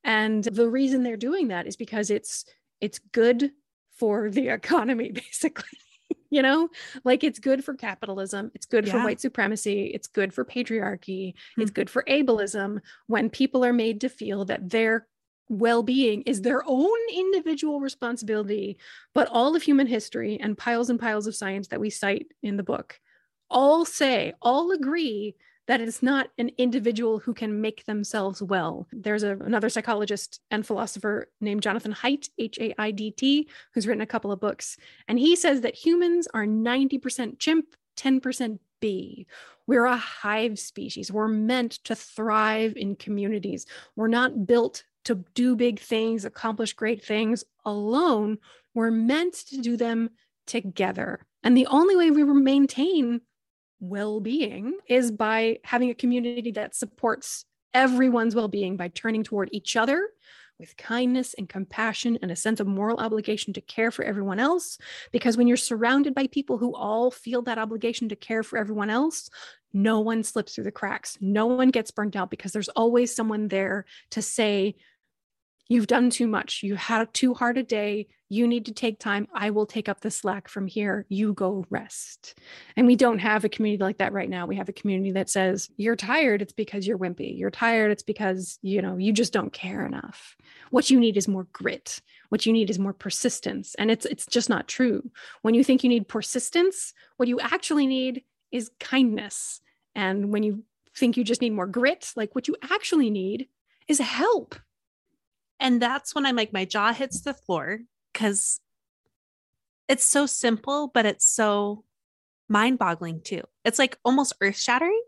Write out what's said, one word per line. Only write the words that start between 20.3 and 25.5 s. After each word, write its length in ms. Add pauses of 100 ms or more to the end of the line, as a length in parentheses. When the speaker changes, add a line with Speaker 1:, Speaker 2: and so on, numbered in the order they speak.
Speaker 1:
and 180
piles 320
and 80
piles 300
of 80
science 320
that 120
we 100
cite 360 (160)
in 140
the 80
book 340 (500)
all 360
say, 480 (100)
all 300
agree 640 (300)